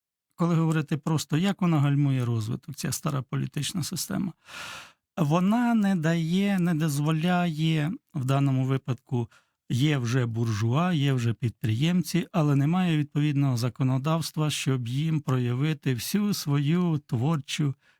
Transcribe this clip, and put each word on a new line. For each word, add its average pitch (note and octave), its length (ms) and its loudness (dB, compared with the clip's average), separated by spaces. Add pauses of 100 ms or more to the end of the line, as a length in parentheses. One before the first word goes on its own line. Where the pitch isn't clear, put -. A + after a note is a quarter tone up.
(360)
Коли E3+ 200 0
говорити D#3+ 420 0
просто, D3+ 400 -2
як F#3+ 240 0
вона E3+ 180 2
гальмує C#3 460 2
розвиток, A#2+ 500 -4
ця - 160 -6
стара C#3 300 -4
політична C#3 640 -6
система? - 500 -6 (840)
Вона G3 560 2
не G3+ 220 2
дає, E3+ 640 0
не F3 140 0
дозволяє, D#3+ 1160 0 (220)
в C3 120 -4
даному C3+ 400 2
випадку B2+ 640 -4 (400)
є C#3+ 280 2
вже B2 280 0
буржуа, A#2 680 0
є C#3+ 200 2
вже A#2 200 0
підприємці, D3 1000 0
але D3 240 2
немає E3 420 2
відповідного C#3+ 600 0
законодавства, C3+ 920 -2
щоб C3 380 -2
їм D3+ 320 -2
проявити C3 720 -2
всю G3+ 400 -2
свою D3+ 640 0
творчу C#3 800 -2 (240)